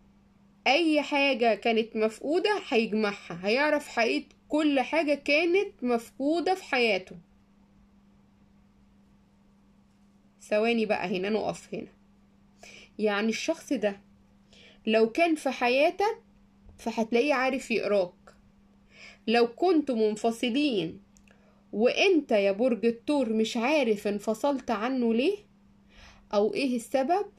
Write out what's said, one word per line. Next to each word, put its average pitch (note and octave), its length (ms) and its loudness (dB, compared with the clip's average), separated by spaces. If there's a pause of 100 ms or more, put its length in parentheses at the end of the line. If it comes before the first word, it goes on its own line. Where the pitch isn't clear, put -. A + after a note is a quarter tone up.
(680)
اي D4+ 360 2
حاجة C4+ 520 2
كانت A3+ 420 -2
مفقودة D#4 720 -2
هيجمعها، G#3 760 -2
هيعرف C#4+ 460 0
حقيقة A#3+ 380 -2 (220)
كل D4 320 2
حاجة D4 340 0
كانت E4+ 580 0 (100)
مفقودة C#4 720 -2
في F#4 100 -8
حياته. G#3+ 520 -2 (3250)
ثواني A3 440 0
بقى G#3 320 -2
هنا، F#3+ 100 -4
نقف G3+ 460 -4
هنا. - 180 -12 (1080)
يعني G#3 300 0
الشخص D4+ 440 -4
ده G3+ 280 -4 (840)
لو A3 260 4
كان E4 220 2
في C#4+ 160 -2
حياتك E4 720 0 (560)
فهتلاقيه A#3 560 0
عارف B3+ 360 -2
يقراك. G3+ 420 0 (1120)
لو A#3 200 4
كنتوا D4 500 0 (120)
منفصلين A3+ 1000 -2 (680)
وانت C#4+ 600 2
يا G3 200 4
برج A#3 340 0
الثور A#3 460 0
مش A3 240 -2
عارف A#3 520 0
انفصلت A3+ 640 -2
عنه A#3 440 -2
ليه D#4 220 0 (960)
او G#3 200 2
ايه B3+ 220 -2
السبب، C4+ 500 0 (120)